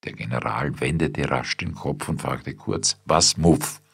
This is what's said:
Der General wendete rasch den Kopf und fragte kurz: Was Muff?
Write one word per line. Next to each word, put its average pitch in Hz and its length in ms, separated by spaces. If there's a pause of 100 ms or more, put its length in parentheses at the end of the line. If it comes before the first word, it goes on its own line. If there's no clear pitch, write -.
Der - 80
General - 680
wendete 73 500
rasch 64 260
den 87 180
Kopf - 340
und - 120
fragte - 340
kurz: - 520
Was - 300
Muff? - 440 (140)